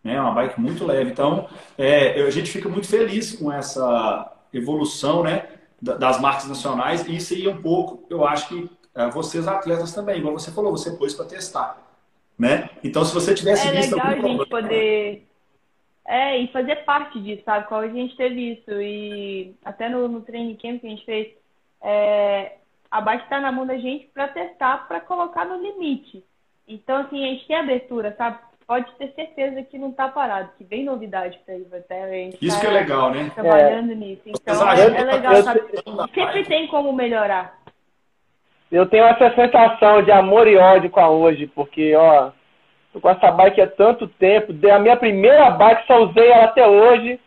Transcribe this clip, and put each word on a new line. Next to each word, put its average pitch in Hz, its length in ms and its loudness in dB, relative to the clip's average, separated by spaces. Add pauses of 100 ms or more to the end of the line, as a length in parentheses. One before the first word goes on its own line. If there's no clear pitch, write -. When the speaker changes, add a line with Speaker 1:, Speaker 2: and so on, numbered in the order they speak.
Speaker 1:
né? 117 180 -8
Uma 123 120 -4
bike - 280 -4
muito 160 260 -6
leve. 135 240 -4
Então, 147 380 -4 (280)
é, 139 440 0
eu, 143 60 2
a 139 40 0
gente 156 200 -6
fica - 180 -10
muito 185 200 -8
feliz 220 500 -2
com 147 140 -8
essa 120 800 -4 (200)
evolução, 147 720 -4
né, 156 220 -4 (360)
da, 127 160 -8
das 131 240 -2
marcas 135 280 -4
nacionais. 139 580 -6
E 170 100 -8
isso - 180 -10
aí 185 120 -8
é 196 40 0
um - 100 -14
pouco, 175 500 -4
eu 160 160 -2
acho 147 220 -4
que, 175 220 -14 (240)
é, 120 160 -4
vocês 160 360 -8
atletas 170 480 -6
também, 202 240 -8
igual 151 200 -6
você - 120 -16
falou, 208 220 -4
você 170 200 -8
pôs - 220 -8
pra - 120 -12
testar, - 520 -12 (600)
né? 135 320 -2 (120)
Então, 156 220 -4
se 165 100 -6
você 175 200 -2
tivesse 202 340 -2
Speaker 2:
É 277 40 -4
Speaker 1:
visto 269 220 -2
Speaker 2:
legal 262 180 -4
Speaker 1:
algum 269 120 -6
Speaker 2:
a - 60 -2
gente 240 180 -6
Speaker 1:
problema 226 200 -8
Speaker 2:
poder, 214 580 -4 (800)
é, 262 300 -4
e 247 100 -6
fazer 262 360 -6
parte 294 360 -4
disso, 202 240 -14
sabe? 208 240 -6
Quando 220 160 -6
a 226 40 -10
gente 247 280 -10
teve 247 380 -6
isso, 220 260 -16
e 202 720 -12 (100)
até 220 260 -12
no, 247 180 -6
no 233 140 -10
training 233 340 -12
camp 240 240 -14
que 240 60 -20
a 220 40 -16
gente 214 140 -20
fez, 220 240 -8 (540)
é, 208 680 -2 (380)
a 214 100 -4
bike 220 280 -6
tá 277 120 -6
na 269 120 -6
mão 254 120 -8
da 262 140 -8
gente 254 340 -12
pra 277 140 -8
testar, 277 600 -6
pra 165 120 -10
colocar 349 440 -8
no 359 180 -10
limite. 339 600 -10 (420)
Então, 220 360 -10
assim, 277 220 -12
a 262 40 -8
gente 262 180 -12
tem 302 100 -6
abertura, 247 640 -6
sabe? 233 200 -8 (280)
Pode 247 320 -6
ter 269 160 -14
certeza 277 480 -10
que 269 160 -20
não 269 140 -12
tá 269 160 -6
parado, 226 500 -8
que 202 60 -20
vem 214 200 -10
novidade 208 600 -10
pra 190 100 -16
aí, 185 180 -16
até 180 320 -14
a 190 40 -12
gente 185 320 -14
Speaker 1:
Isso 175 160 -4
Speaker 2:
tá 202 40 -4
Speaker 1:
que 208 60 -4
é 214 40 -2
legal, 139 420 0
né? 147 220 -8
Speaker 2:
trabalhando 185 580 2
Speaker 3:
É. - 40 -10
Speaker 2:
nisso. 196 280 -14
Speaker 1:
Vocês 208 160 -12 (180)
Speaker 2:
Então, 202 100 2
é, 190 40 4
Speaker 1:
ajudam 202 280 6
Speaker 2:
é 247 40 -2
legal, 254 280 0
Speaker 1:
na 202 100 8
Speaker 2:
sabe? 233 180 0
Speaker 1:
construção 208 360 -12
da 180 100 -6
Speaker 2:
Sempre - 180 -4
Speaker 1:
bike. - 240 -6
Speaker 2:
tem 311 200 -2
como 285 240 -2
melhorar. 214 640 -4 (1120)
Speaker 3:
Eu 180 160 2
tenho 220 180 4
essa 233 300 6
sensação 226 680 6
de 185 100 4
amor 196 340 6
e 208 100 8
ódio 185 340 6
com 202 100 2
a 170 80 6
hoje, 160 400 2
porque, 151 480 -2
ó, 151 340 6 (640)
tô - 80 -16
com 175 100 4
essa 185 220 4
bike 190 280 4
há 190 60 6
tanto 220 400 2
tempo, 208 460 0
dei 165 180 2
a 202 80 8
minha 226 180 4
primeira 240 540 6
bike, 214 380 4
só 233 160 6
usei 214 260 4
ela 233 140 8
até 226 220 4
hoje. 226 600 4